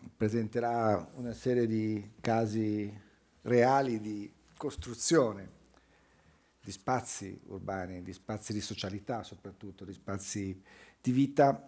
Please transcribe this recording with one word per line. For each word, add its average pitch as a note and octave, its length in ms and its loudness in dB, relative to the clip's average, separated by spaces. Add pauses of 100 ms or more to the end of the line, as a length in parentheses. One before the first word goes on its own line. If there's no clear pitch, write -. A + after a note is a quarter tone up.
(160)
presenterà A2 1000 2
una A#2+ 180 -6
serie B2 340 2
di G#2+ 520 -2
casi G#2+ 720 0 (500)
reali B2 580 4
di G#2 320 -8 (240)
costruzione A#2+ 1080 0 (1000)
di G#2 80 -12
spazi G2+ 760 -4
urbani, F#2+ 540 -6
di F#2 120 -12
spazi - 400 -8
di G#2 80 -4
socialità G#2 600 -6
soprattutto, G2 640 -16
di F#2+ 80 -12
spazi F#2+ 720 -6 (400)
di B2+ 100 2
vita, C#3 560 4